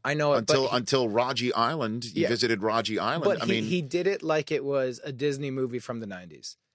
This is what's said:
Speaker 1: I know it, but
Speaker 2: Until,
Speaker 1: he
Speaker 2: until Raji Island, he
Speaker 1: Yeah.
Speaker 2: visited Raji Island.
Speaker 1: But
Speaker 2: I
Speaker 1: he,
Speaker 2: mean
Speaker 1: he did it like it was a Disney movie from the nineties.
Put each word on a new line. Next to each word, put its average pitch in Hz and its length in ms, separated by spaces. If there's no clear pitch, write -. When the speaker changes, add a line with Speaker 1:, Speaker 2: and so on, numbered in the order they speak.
Speaker 1:
I 139 80
know 147 200
it, 120 120
but 151 100
Speaker 2:
Until, 135 140
Speaker 1:
he 123 80
Speaker 2:
until 123 320
Raji 120 440
Island, 117 500
he 117 180
Speaker 1:
Yeah. 170 60
Speaker 2:
visited 113 340
Raji 110 380
Island. 135 240
Speaker 1:
But 196 180
Speaker 2:
I - 60
Speaker 1:
he, 113 40
Speaker 2:
mean 113 120
Speaker 1:
he 175 180
did 165 240
it 196 160
like 156 300
it 139 120
was 135 400
a 147 80
Disney 139 380
movie 131 300
from 117 220
the 110 40
nineties. 90 520